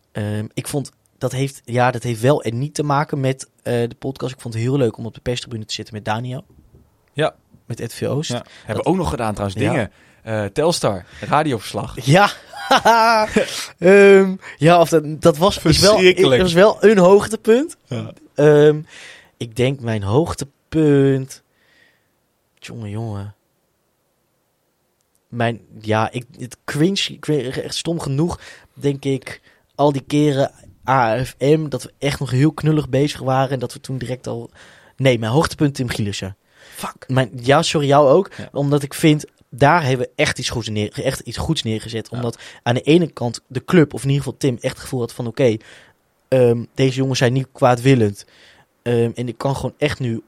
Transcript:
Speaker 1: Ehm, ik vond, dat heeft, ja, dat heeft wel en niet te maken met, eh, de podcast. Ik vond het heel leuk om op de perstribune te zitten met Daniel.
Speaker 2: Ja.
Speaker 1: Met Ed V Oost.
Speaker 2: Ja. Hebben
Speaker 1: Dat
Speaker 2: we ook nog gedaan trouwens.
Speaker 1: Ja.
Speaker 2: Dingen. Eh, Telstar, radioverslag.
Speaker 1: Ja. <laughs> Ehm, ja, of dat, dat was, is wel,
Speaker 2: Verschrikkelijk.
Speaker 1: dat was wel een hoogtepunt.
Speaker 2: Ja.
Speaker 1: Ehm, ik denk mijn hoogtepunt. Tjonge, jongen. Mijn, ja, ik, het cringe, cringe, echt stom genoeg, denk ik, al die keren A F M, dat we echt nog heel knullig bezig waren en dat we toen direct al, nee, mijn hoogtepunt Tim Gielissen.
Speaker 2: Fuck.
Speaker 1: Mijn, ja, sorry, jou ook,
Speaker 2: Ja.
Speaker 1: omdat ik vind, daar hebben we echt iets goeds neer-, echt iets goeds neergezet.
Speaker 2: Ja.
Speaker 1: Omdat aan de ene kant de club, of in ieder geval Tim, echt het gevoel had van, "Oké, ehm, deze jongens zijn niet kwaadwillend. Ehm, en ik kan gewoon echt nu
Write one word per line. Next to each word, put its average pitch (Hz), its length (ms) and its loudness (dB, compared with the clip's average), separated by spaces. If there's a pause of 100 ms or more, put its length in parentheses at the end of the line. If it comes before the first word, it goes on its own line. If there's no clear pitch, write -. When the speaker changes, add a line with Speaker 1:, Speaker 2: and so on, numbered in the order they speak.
(120)
Speaker 1:
Ehm, 104 420 -6
ik - 140 -8
vond, 143 220 -6 (280)
dat 127 140 -6
heeft, 135 320 -6
ja, 123 260 0
dat 120 120 -6
heeft 117 180 -6
wel 139 220 2
en 117 160 -6
niet 147 160 -6
te - 80 -2
maken 147 380 -2
met, 131 280 -4 (140)
eh, 120 100 -6 (160)
de 120 100 -18
podcast. 131 360 -10
Ik - 60 -20
vond 117 140 -12
het 113 80 -4
heel 127 140 0
leuk 120 200 0
om 117 100 -10
op 107 80 -12
de - 60 -20
perstribune 120 440 -8
te - 100 -12
zitten 107 200 -12
met 101 100 -12
Daniel. 123 400 -8 (680)
Speaker 2:
Ja. 147 220 -4 (320)
Speaker 1:
Met - 140 -10
Ed 113 140 -10
V - 80 -12
Oost. 117 280 -4
Speaker 2:
Ja. 120 60 0 (200)
Hebben - 180 -8
Speaker 1:
Dat 98 100 -4
Speaker 2:
we 143 60 2
ook 185 60 2
nog 170 140 -2
gedaan 110 240 -4
trouwens. 98 280 -4
Speaker 1:
Ja. 107 80 0
Speaker 2:
Dingen. 117 220 -2 (300)
Eh, 110 220 -4
Telstar, 117 600 -2 (160)
radioverslag. 131 840 -4
Speaker 1:
Ja. 185 260 4 (380)
<laughs> 226 600 2 (500)
Ehm, 196 580 6 (200)
ja, 170 240 6
of 160 80 4
dat, 151 340 0
dat 165 140 4
was, 185 280 2
is 156 140 4
wel, 185 140 6
Speaker 2:
Verschrikkelijk. 185 380 4
Speaker 1:
dat 123 100 4
was 175 120 0
wel 190 320 4
een 208 140 6
hoogtepunt. 214 800 4 (100)
Speaker 2:
Ja. 110 260 -10 (220)
Speaker 1:
Ehm, 151 480 6 (540)
ik 113 200 -12
denk 135 240 -2
mijn 113 220 -4
hoogtepunt. 139 1400 0 (1160)
Tjonge, 113 320 -14
jongen. 104 440 -8 (1900)
Mijn, 117 320 -4 (200)
ja, 107 300 -2
ik, 123 140 -10 (140)
het 123 260 -16
cringe, 185 560 -2
cringe, 135 420 -4
echt - 120 -10
stom 165 260 -6
genoeg, 143 400 -4 (340)
denk 139 300 -4
ik, 135 360 -6 (340)
al 147 180 2
die 135 140 -6
keren 147 440 0 (380)
A 123 360 2
F - 140 -12
M, 151 300 2
dat 135 140 -8
we - 160 -18
echt 139 220 -4
nog 127 100 -6
heel 139 220 2
knullig 151 360 0
bezig 139 320 0
waren 131 300 0
en 139 80 -4
dat 123 140 -8
we - 80 -18
toen 135 180 -10
direct 123 280 -10
al, 117 240 -10 (460)
nee, 131 220 2
mijn 110 140 -4
hoogtepunt 147 420 0
Tim 131 140 -6
Gielissen. 98 480 -6 (380)
Speaker 2:
Fuck. - 320 -14
Speaker 1:
Mijn, 131 240 -2 (120)
ja, 139 200 4
sorry, 151 240 -2
jou 139 220 4
ook, 185 280 4
Speaker 2:
Ja. - 160 -14
Speaker 1:
omdat 143 300 0
ik 143 120 -10
vind, 151 300 2 (260)
daar 151 340 2
hebben 127 220 -2
we - 100 -12
echt - 220 -2
iets - 120 -6
goeds 113 180 -6
neer-, 104 240 -4 (120)
echt 131 160 -4
iets - 160 -14
goeds - 260 -4
neergezet. 110 480 -6
Speaker 2:
Ja. 113 60 -10
Speaker 1:
Omdat 117 220 -6 (240)
aan 123 120 0
de 127 80 -2
ene 160 280 4
kant 120 360 -6
de 123 180 -10
club, 160 300 0
of 117 80 -10
in 135 60 -4
ieder 139 160 0
geval - 140 -10
Tim, 135 160 -2
echt 123 180 -8
het - 100 -18
gevoel 127 180 -8
had 117 120 -8
van, 123 140 -10
"Oké, 117 300 0 (720)
ehm, 120 360 2 (100)
deze 135 220 0
jongens 135 220 -2
zijn 123 140 2
niet 131 200 -2
kwaadwillend. 120 720 2 (560)
Ehm, 117 320 0
en 123 140 -8
ik 110 100 -12
kan 139 180 -4
gewoon - 220 -8
echt 147 220 -2
nu 117 280 -6